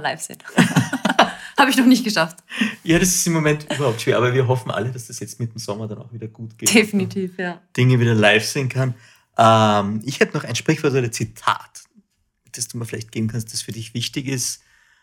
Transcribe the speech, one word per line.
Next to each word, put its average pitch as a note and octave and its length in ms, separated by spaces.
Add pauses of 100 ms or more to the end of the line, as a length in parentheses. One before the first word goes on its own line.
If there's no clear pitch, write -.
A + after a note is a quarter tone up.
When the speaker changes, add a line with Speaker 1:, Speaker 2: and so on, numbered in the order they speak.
Speaker 1:
live C#3+ 200
sehen. - 260
<laughs> - 1080
Hab C4+ 120
ich C4+ 80
noch C4 80
nicht B3 180
geschafft. E3 360 (440)
Speaker 2:
Ja, E3 160
das F#3 160
ist - 120
im E3 60
Moment D3+ 300 (100)
überhaupt C3 280
schwer. A2 160
Aber B2 160
wir C3 160
hoffen B2+ 220
alle, A#2+ 200
dass B2 160
das - 140
jetzt - 180
mit A2+ 140
dem - 40
Sommer A2 300
dann G#2 120
auch - 120
wieder A2+ 160
gut A2+ 300
geht. - 180
Speaker 1:
Definitiv, G3 640
ja. F3 220 (160)
Speaker 2:
Dinge B2+ 240
wieder A#2 120
live G#2+ 320
sehen C#3 220
kann. B2+ 260 (440)
Ähm, G#2+ 680
ich - 160
hätte - 160
noch D3 80
ein A#2+ 140
Sprichwort D3+ 360
oder B2 160
Zitat, - 720 (680)
das B2 160
du - 100
mir A2+ 80
vielleicht A2 280
geben A2 160
kannst, A2 240
das - 80
für - 100
dich A2 220
wichtig B2 340
ist, C3 340 (420)